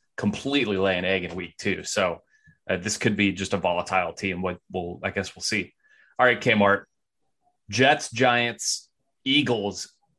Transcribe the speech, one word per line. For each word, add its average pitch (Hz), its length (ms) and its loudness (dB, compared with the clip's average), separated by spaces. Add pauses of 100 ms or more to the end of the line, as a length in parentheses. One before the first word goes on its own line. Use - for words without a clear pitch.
(160)
completely 113 600 -2
lay 95 220 2
an 90 60 -4
egg 95 180 0
in 85 140 -8
week 87 200 -10
two? 87 280 -4
So, 90 380 -2 (460)
uh, 95 100 0
this 95 200 -4
could 107 180 0
be 101 140 2
just 95 240 -4
a 98 40 -2
volatile 87 540 -2
team. 92 300 -6
What 90 160 -6 (140)
we'll, 87 320 -6
I 98 60 -4
guess 95 260 -6
we'll - 60 -12
see. 98 300 -4 (460)
All 123 80 6
right, 117 140 2
Kmart, 101 460 4 (840)
Jets, 127 400 4
Giants, 120 800 0 (340)
Eagles, 120 720 0 (240)